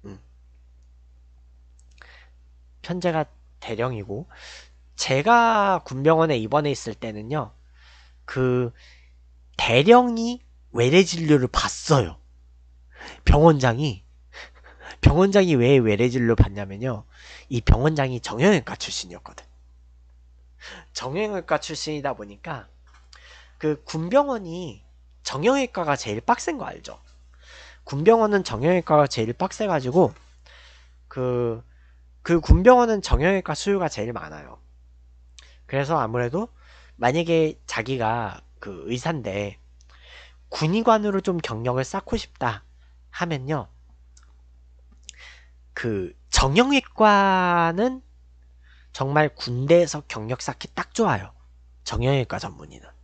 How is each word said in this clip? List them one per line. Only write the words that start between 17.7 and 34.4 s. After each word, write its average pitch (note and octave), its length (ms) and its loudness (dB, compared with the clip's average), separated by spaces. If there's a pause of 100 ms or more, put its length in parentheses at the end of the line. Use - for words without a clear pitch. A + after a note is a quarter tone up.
정형외과 D3 560 0
출신이었거든. - 680 -14 (1500)
정형외과 E3+ 680 -6
출신이다 D3 560 -8
보니까 G#2 540 -16 (880)
그 D3+ 260 -4
군병원이 F3+ 1000 -4 (400)
정형외과가 F#3 760 -2
제일 G#2+ 240 -8
빡센 C4+ 380 -4
거 G#3 60 -10
알죠? - 360 -16 (840)
군병원은 G3+ 600 2
정형외과가 D3+ 600 2
제일 A#2 260 -4
빡세가지고 E3 800 0 (960)
그, A#2+ 540 -4 (600)
그 E3+ 180 0
군병원은 A3 640 6
정형외과 E3 520 0
수요가 F#3+ 340 -2
제일 A2+ 240 -6
많아요. D3 460 -14 (1080)